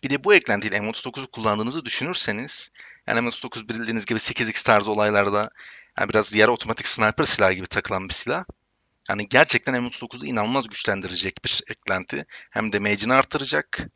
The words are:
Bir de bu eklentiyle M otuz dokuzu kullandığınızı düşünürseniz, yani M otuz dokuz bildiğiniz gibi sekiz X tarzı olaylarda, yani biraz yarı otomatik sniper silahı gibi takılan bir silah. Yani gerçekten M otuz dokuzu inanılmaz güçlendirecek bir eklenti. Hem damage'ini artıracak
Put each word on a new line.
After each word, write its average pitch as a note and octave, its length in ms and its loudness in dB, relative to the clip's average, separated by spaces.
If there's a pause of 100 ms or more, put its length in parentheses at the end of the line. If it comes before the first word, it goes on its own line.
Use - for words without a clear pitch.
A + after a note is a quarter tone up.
Bir C3+ 80 -4
de C#3 140 -2
bu G3+ 100 8
eklentiyle G#2 460 2
M G#2 80 -4
otuz - 160 -8
dokuzu C3+ 260 -10
kullandığınızı A2 540 -2
düşünürseniz, B2+ 840 -4 (360)
yani A2+ 140 2
M A#2+ 80 -2
otuz - 140 -10
dokuz A#2 260 -12
bildiğiniz A2+ 380 -4
gibi A2 140 0
sekiz - 280 -2
X - 140 -2
tarzı G#2 280 4
olaylarda, G#2 600 2 (480)
yani G#2+ 100 -2
biraz G#2+ 260 2
yarı G#2+ 180 8
otomatik A2 360 -4
sniper A2 360 0
silahı F#2+ 280 4
gibi F#2 140 -4
takılan F#2+ 420 -4
bir - 60 -4
silah. D#3+ 300 -4 (640)
Yani G2+ 200 -4
gerçekten C3 540 4
M B2 40 -4
otuz A#2+ 140 -10
dokuzu B2+ 260 -12
inanılmaz A#2+ 420 -2
güçlendirecek F#2+ 760 -4
bir - 240 0
eklenti. A2 560 -4 (260)
Hem A2 220 -2
damage'ini G#2 420 0
artıracak C#3 800 0